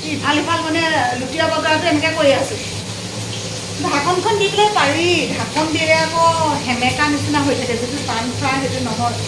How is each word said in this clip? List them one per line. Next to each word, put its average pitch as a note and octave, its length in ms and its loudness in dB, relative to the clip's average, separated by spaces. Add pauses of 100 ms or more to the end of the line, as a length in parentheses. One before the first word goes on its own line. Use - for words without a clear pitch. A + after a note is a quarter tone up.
ইফাল D4 320 -2
সিফাল E4 260 0
মানে D#4+ 200 0 (380)
লুটিয়া C#4+ 280 -2
বগৰাটো D#4 400 0
এনেকৈ D#4 280 2
কৰি D4 180 4
আছোঁ। - 260 -2 (1200)
ঢাকনখন F4+ 540 2
দি G4+ 100 2
পেলাই G#4 280 4
পাৰি, D#4+ 340 2 (280)
ঢাকন D4 340 -2
দিলে D#4+ 220 2
আকৌ D#4+ 320 2 (400)
সেমেকা B3 420 0
নিচিনা D4 320 0
হৈ C#4 160 2
থাকে, A#3 180 -2
যিটো B3 240 -2 (100)
টান A#3 240 -2
ফ্ৰাই C4+ 300 -2
সেইটো C4 220 -2
নহয়। A#3+ 320 -2 (120)